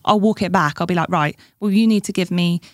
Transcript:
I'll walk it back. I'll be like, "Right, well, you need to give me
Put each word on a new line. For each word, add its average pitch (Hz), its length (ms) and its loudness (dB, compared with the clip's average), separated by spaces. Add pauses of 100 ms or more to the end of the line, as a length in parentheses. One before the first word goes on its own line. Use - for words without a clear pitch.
I'll 214 160 2
walk 214 220 2
it 175 100 -2
back. 165 280 0
I'll 170 60 -4
be 165 80 -2
like, 165 160 -2
"Right, 151 260 -2 (240)
well, 208 120 -2
you 220 160 4
need 208 160 2
to - 80 -6
give 185 180 -4
me 175 300 0 (140)